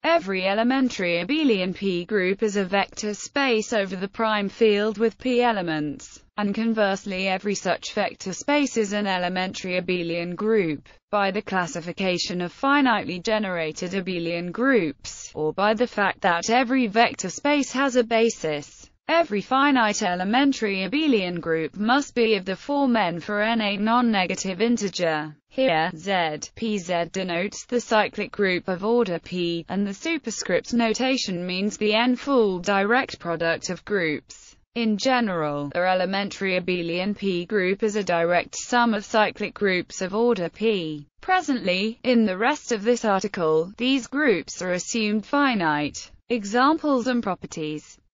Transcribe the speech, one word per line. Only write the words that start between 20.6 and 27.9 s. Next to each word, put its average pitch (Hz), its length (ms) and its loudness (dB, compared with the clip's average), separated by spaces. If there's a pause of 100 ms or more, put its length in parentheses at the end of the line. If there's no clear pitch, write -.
abelian 190 600 0
group 160 380 -2
must 240 360 0
be 226 220 4
of 190 80 -2
the 190 140 -4
form 277 400 2
N 175 240 0
for 208 200 -2
N 220 200 0
a 202 160 -2
non-negative 196 840 0
integer. 175 760 0 (160)
Here, 180 460 2
Z, 160 600 -2
P 214 240 -2
Z 170 320 -2
denotes 185 560 -4
the 240 120 0
cyclic 208 520 0